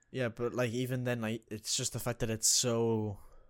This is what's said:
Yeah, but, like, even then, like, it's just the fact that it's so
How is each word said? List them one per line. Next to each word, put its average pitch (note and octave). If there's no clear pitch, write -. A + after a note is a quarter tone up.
Yeah, B2
but, A#2+
like, A#2+
even B2
then, A#2+
like, A2
it's -
just B2+
the -
fact -
that A#2
it's A2
so A2+